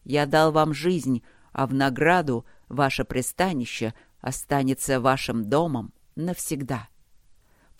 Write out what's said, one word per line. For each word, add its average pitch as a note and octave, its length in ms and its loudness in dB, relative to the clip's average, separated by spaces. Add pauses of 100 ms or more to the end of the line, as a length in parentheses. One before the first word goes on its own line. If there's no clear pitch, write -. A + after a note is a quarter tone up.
Я D3 220 0
дал D#3 260 4
вам D#3 220 2
жизнь, C#3 500 0 (280)
а C3+ 140 -2
в B2+ 80 -4
награду C#3 720 2 (240)
ваше C3 340 0
пристанище B2+ 920 -4 (260)
останется C3+ 800 -2
вашим A#2+ 480 0
домом C#3 420 0 (240)
навсегда». C#3+ 720 -6 (920)